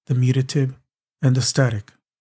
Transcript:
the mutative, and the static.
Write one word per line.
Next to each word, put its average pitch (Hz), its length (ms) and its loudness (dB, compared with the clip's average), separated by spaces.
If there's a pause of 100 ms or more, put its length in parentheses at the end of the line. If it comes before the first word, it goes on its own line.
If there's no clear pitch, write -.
the - 80 -4
mutative, 131 640 0 (460)
and 127 140 2
the 123 60 0
static. 113 500 0 (300)